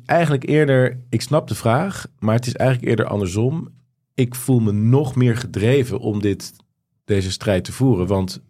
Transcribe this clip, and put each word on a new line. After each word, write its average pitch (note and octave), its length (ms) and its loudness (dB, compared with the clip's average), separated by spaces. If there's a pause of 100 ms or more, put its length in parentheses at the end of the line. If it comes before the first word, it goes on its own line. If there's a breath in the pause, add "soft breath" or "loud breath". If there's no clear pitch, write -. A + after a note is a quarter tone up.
eigenlijk D3 420 0
eerder, C3 500 2 (120)
ik - 100 0
snap - 280 0
de G#2 60 -6
vraag, C#3 520 -2 (120)
maar A2 160 2
het A#2+ 120 0
is A#2+ 80 -4
eigenlijk B2+ 360 0
eerder A2 160 0
andersom. G#2 600 -2 (460)
Ik B2+ 200 0
voel B2+ 260 0
me G#2+ 120 2
nog A#2 440 2
meer B2 200 2
gedreven G#2 600 0
om G#2 220 -4
dit, G2 320 -4 (520)
deze F#2+ 260 -2
strijd F#2 340 0
te - 80 -12
voeren, A2+ 340 2
want F#2+ 440 -2